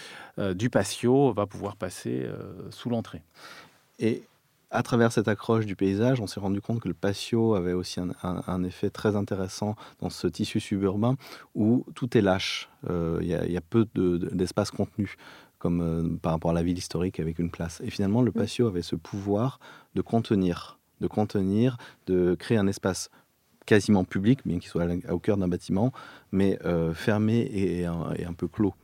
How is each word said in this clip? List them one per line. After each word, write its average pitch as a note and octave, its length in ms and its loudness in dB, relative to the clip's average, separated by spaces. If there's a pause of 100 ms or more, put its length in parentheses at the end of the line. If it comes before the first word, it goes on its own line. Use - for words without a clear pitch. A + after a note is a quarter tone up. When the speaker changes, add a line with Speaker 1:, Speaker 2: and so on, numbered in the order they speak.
(400)
Speaker 1:
euh, G2 140 0
du G#2+ 160 -2
patio B2 640 4
va G#2 140 0
pouvoir G2+ 320 -8
passer, A#2 480 -6
euh, G#2 260 -10 (200)
sous - 180 -8
l'entrée. A#2 320 -4 (800)
Speaker 2:
Et - 240 0 (480)
À A2+ 120 0
travers A#2 280 4
cette A2 160 2
accroche A2 380 0
du G2 100 -6
paysage, A2 460 2
on F#2+ 60 -6
s'est - 120 -8
rendu G2 220 -2
compte A#2 180 -2
que - 80 -6
le F2 60 -2
patio A2 640 0
avait F2+ 180 0
aussi F2+ 260 -4
un, F2+ 100 -4 (120)
un, F2+ 240 -4
un F2+ 180 -2
effet F#2 280 -4
très G#2 240 0
intéressant G2+ 600 -4 (240)
dans - 120 -4
ce - 160 -4
tissu - 320 -2
suburbain G#2 560 0 (400)
où A2+ 400 2
tout C3 200 -2
est A2+ 60 8
lâche. - 480 2 (180)
Euh, E2+ 340 0
il E2+ 60 -2
y F2 60 0
a, E2+ 120 -2
il E2+ 60 -2
y F2 60 -2
a F2 40 -4
peu A2+ 340 2
de, F2+ 220 2
de, F2 120 -4
d'espace F#2 400 0
contenu, - 460 -4 (420)
comme, F2 240 0
euh, E2 400 0
par E2 120 0
rapport E2 180 0
à - 20 2
la E2+ 80 2
ville F2+ 160 0
historique F2+ 420 -4
avec D#2+ 200 -4
une E2+ 100 0
place. - 340 -8
Et A2 60 -6
finalement, G#2 320 2
le A#2 80 4
Speaker 3:
Mm. A3+ 100 -4
Speaker 2:
patio A#2 280 0
avait F2+ 160 -2
ce - 120 -6
pouvoir G2+ 640 -2 (360)
de G2 60 -2
contenir, F#2+ 760 0 (240)
de F2+ 60 -2
contenir, G#2+ 720 0 (280)
de F2+ 300 4
créer A2+ 240 0
un G2 80 4
espace - 420 -2 (560)
quasiment G2+ 380 6
public, G#2 420 2
bien E2+ 120 0
qu'il - 120 -8
soit E2+ 140 0
à - 20 2
la, F2 280 -2
au E2+ 60 0
cœur G2+ 180 2
d'un F#2 100 0
bâtiment, F#2+ 440 0 (400)
mais, F#2+ 340 4
euh, E2 280 0
fermé G#2+ 460 2
et, F#2+ 420 0
et F2 40 -2
un, E2 320 -4
et E2+ 80 -6
un E2+ 80 -8
peu E2+ 140 -6
clos. G2 260 0 (100)